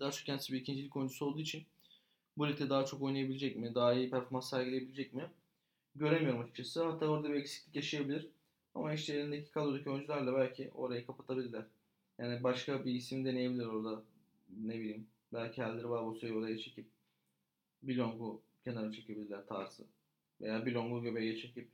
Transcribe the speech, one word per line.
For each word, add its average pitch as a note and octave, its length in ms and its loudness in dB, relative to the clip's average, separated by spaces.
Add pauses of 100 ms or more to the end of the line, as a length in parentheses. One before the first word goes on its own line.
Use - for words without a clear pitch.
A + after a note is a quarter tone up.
Daha C#3 100 0
çok - 160 -6
kendisi C#3 260 -2
bir C3 80 0
ikincilik C#3 360 -4
oyuncusu C3 300 -2
olduğu D3 140 0
için D#3 220 -4 (760)
bu D3 120 4
ligde C#3+ 220 2
daha C3+ 140 6
çok C3+ 180 -4
oynayabilecek C3+ 540 0
mi, A#2 180 -4
daha A#2+ 200 8
iyi B2+ 160 4
performans B2+ 400 -2
sergileyebilecek C3 640 -2
mi D3+ 160 -6 (640)
göremiyorum D3+ 460 4
açıkçası. - 440 -2
Hatta D#3+ 220 2
orada D3+ 220 2
bir D3 60 2
eksiklik - 420 -4
yaşayabilir. D3 520 0 (460)
Ama D#3 200 0
işte D3+ 200 -2
elindeki D3 360 -2
kadrodaki C#3+ 400 2
oyuncularla C#3 440 2
belki C3 400 2
orayı B2 320 -2
kapatabilirler. A#2+ 600 -4 (520)
Yani A#2+ 240 0
başka B2+ 420 2
bir B2+ 100 0
isim C3 300 -2
deneyebilir B2+ 420 2
orada. A2 360 -2 (460)
Ne A2 320 -4
bileyim. G#2+ 260 -6 (260)
Belki A#2 300 -4
Helder A#2 280 -2
Barbosa'yı A2+ 440 -2
oraya A2 240 0
çekip G#2+ 280 -10 (960)
Bilong'u A#2 580 0 (240)
kenara A2 280 -2
çekebilirler G#2 540 -8
tarzı. - 380 -6 (560)
Veya A2 260 0
Bilong'u A#2+ 360 0
göbeğe A2+ 340 0
çekip A#2+ 380 -10